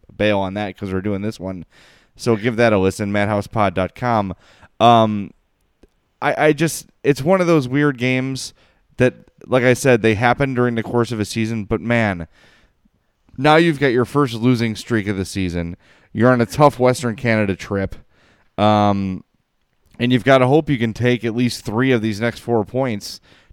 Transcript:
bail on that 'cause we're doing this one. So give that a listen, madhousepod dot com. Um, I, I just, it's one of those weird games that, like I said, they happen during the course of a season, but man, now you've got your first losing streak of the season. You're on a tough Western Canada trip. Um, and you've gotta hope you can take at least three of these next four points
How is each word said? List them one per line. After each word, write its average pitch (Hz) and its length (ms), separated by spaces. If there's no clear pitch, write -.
bail 104 260
on 95 140
that 104 220
'cause 98 160
we're 95 80
doing 101 220
this 107 180
one. 92 240
So 117 180
give 107 200
that 117 160
a 101 60
listen, 95 340
madhousepod 104 600
dot 92 200
com. 107 400
Um, 110 520
I, 147 260
I 156 80
just, 151 320
it's 139 200
one 185 200
of 170 40
those 151 220
weird 139 300
games 127 560
that, 127 180
like 120 180
I 127 100
said, 120 260
they 110 140
happen 123 400
during 123 220
the 110 60
course 120 300
of 107 80
a 101 60
season, 110 380
but 110 180
man, 104 440
now 147 200
you've 165 220
got 143 100
your 120 180
first 139 260
losing 117 440
streak 110 320
of 98 100
the 95 80
season. 87 500
You're 120 180
on 120 80
a 113 60
tough 147 320
Western 123 380
Canada 107 380
trip. 98 400
Um, 101 680
and 123 140
you've 120 120
gotta 131 220
hope 151 240
you 135 80
can 113 160
take 123 280
at 113 140
least 123 300
three 127 260
of 117 80
these 104 200
next 117 200
four 117 240
points 123 560